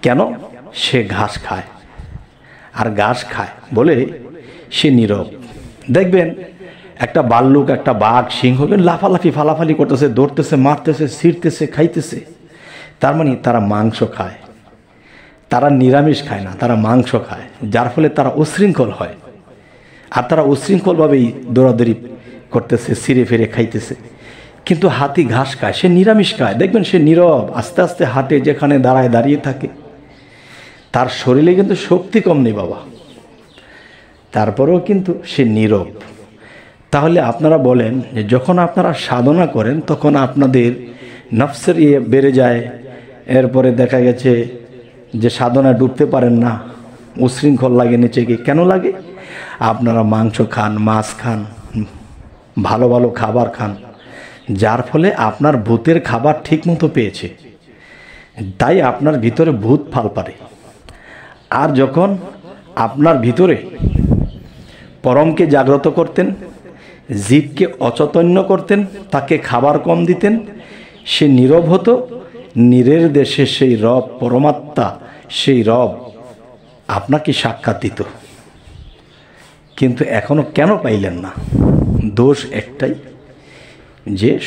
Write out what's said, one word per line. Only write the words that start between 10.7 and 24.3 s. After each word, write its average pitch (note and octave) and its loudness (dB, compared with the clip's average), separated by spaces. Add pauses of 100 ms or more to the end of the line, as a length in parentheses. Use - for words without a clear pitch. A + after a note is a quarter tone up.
ছিঁড়তেছে, E3 0 (120)
খাইতেছে। E3 -2 (800)
তার C#3 0
মানে D#3 0 (140)
তারা A#2 2 (140)
মাংস A2 -2 (160)
খায়, F#2 -10 (1120)
তারা C3 2 (140)
নিরামিষ C#3 4
খায় G2+ -8
না, F#2+ -12 (100)
তারা A#2+ 0 (120)
মাংস B2 2 (180)
খায়, - -14 (260)
যার A#2 0
ফলে D#3 2 (100)
তারা C3 0 (100)
উশৃঙ্খল D#3 0 (100)
হয়। E2+ -10 (960)
আর B2 -2
তারা D#3 2
উশৃঙ্খলভাবেই D#3 2 (280)
দৌড়াদৌড়ি A#2 4 (580)
করতেছে, A#2 -2 (100)
ছিঁড়ে B2+ 2
ফিরে A2+ 0
খাইতেছে। A2+ -4 (680)